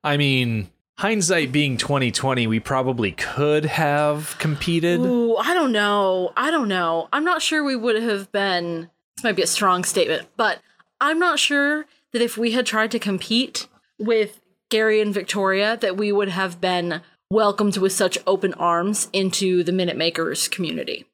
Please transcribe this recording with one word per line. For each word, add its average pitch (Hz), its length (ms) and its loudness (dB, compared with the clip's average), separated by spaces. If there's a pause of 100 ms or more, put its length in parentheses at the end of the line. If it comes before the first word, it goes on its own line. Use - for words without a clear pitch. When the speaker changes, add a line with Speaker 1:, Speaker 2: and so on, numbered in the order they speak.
Speaker 1:
I 147 120 2
mean, 127 540 0 (280)
hindsight 180 520 0
being 139 260 2
twenty 131 360 0
twenty, 127 340 0
we 110 140 2
probably 127 500 0
could 151 540 0
have 151 760 0
competed. 165 600 0
Speaker 2:
Ooh, 240 360 2
I 226 180 0
don't 302 180 2
know. 202 640 2
I 277 160 0
don't 285 160 0
know. 165 440 -2
I'm 294 120 0
not 339 180 0
sure 311 220 0
we 269 100 0
would 226 260 0
have 202 300 -4
been, 175 580 -2 (280)
this - 80 -6
might 220 100 0
be 175 80 0
a 151 60 0
strong 185 340 2
statement, 165 540 0
but 214 240 0 (400)
I'm 302 180 2
not 330 220 2
sure 294 460 2 (260)
that 240 100 0
if 233 160 -2
we 233 140 0
had 240 140 0
tried 220 260 0
to 226 80 0
compete 214 680 -2 (320)
with 214 420 0 (280)
Gary 220 320 2
and 208 120 0
Victoria, 196 680 0
that 190 180 0
we 208 160 0
would 202 160 2
have 180 320 -4
been 175 400 0 (280)
welcomed 202 480 2
with 190 160 2
such 190 320 0
open 190 300 0
arms 175 580 -2
into 185 520 0
the 175 80 -2
Minute 180 240 0
Makers 165 500 -2
community. - 680 -6